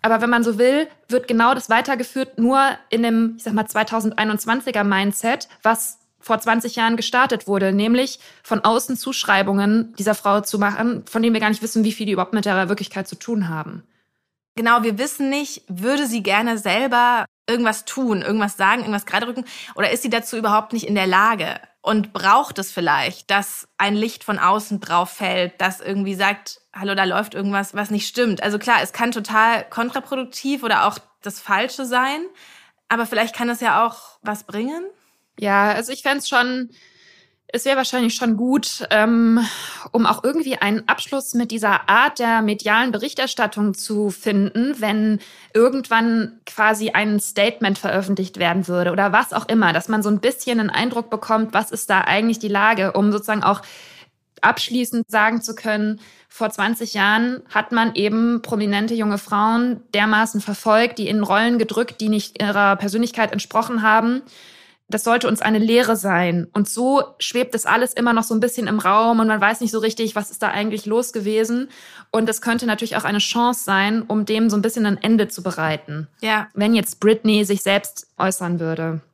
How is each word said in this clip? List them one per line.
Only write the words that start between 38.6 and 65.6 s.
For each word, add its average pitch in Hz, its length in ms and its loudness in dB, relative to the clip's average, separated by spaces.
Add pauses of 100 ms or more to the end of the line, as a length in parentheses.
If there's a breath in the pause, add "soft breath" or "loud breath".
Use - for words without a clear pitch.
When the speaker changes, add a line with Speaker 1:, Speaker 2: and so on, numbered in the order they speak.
Speaker 1:
ähm, 226 540 4 (460 loud breath)
um 226 140 2
auch 220 180 2
irgendwie 269 320 -2
einen 220 320 -2
Abschluss - 460 -4
mit 233 180 -2
dieser 208 380 0
Art 254 300 4
der 226 220 2
medialen 214 520 0
Berichterstattung 208 800 -2
zu 208 360 -2
finden, 214 680 0
wenn 214 400 0 (340 loud breath)
irgendwann 226 920 2
quasi 214 460 2
ein 208 280 2
Statement 202 580 0
veröffentlicht 190 600 -2
werden 180 320 0
würde 175 220 0
oder 190 200 2
was 233 220 2
auch - 160 -6
immer, 208 240 4
dass 165 160 -2
man 214 120 0
so 208 80 0
ein 208 120 2
bisschen 240 400 0
einen 208 80 0
Eindruck 233 400 -2
bekommt, 220 440 -2
was 208 180 0
ist - 180 -8
da 190 120 4
eigentlich 220 380 2
die 214 80 -6
Lage, 202 460 2
um 208 180 4
sozusagen 208 320 -2
auch 202 200 2 (760 loud breath)
abschließend 233 720 0
sagen 220 300 2
zu 226 120 -10
können, 214 460 -2 (300 loud breath)
vor 214 220 -4
zwanzig 226 420 -2
Jahren 220 560 2
hat 220 240 -2
man 226 220 2
eben 226 460 2
prominente 214 520 -2
junge 208 240 -2
Frauen 226 640 0 (120)
dermaßen 214 460 2
verfolgt, 220 600 0
die 208 100 -2
in 208 120 0
Rollen 220 380 2
gedrückt, 226 400 -2
die 220 80 -2
nicht 214 340 -2
ihrer 202 360 4
Persönlichkeit 220 560 -2
entsprochen 226 480 -2
haben. 226 400 2 (640 loud breath)
Das 214 180 -4
sollte 233 240 2
uns 220 120 0
eine 220 160 2
Lehre 226 380 4